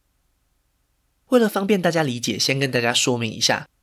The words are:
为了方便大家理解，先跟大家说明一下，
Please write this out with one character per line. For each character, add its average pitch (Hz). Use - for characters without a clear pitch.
为 254
了 220
方 202
便 196
大 175
家 165
理 123
解， 107
先 139
跟 135
大 123
家 120
说 123
明 117
一 110
下， 135